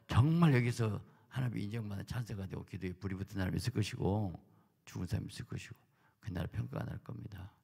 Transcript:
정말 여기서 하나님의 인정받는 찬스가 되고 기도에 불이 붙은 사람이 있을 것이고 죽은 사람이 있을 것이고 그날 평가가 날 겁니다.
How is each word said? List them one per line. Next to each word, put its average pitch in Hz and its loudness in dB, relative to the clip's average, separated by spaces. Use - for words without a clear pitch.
정말 160 8
여기서 117 2
하나님의 113 -2
인정받는 104 -4
찬스가 104 -6
되고 90 -6
기도에 92 -6
불이 95 -4
붙은 95 -6
사람이 90 0
있을 104 0
것이고 95 0
죽은 92 -6
사람이 - -2
있을 - -10
것이고 - -10
그날 - -4
평가가 - -4
날 - -6
겁니다. 101 -12